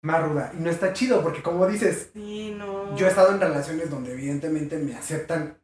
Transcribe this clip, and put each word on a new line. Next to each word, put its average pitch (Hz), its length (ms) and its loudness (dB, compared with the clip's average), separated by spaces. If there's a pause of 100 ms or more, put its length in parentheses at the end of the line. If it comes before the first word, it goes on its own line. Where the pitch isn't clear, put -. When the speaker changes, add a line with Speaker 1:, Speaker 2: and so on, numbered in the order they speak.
Speaker 1:
más 160 260 2
ruda. 143 260 -2
Y 165 80 -8
no 170 80 0
está 185 220 0
chido, 240 300 2
porque 147 200 -2
como 175 240 2
dices, 208 460 0
Speaker 2:
Sí, 208 440 -10
no. 202 400 -8
Speaker 1:
yo 185 100 4
he - 40 8
estado 190 240 8
en 190 60 0
relaciones 160 500 -2
donde 127 220 -8
evidentemente 147 680 -4
me 139 180 -4
aceptan 156 680 -4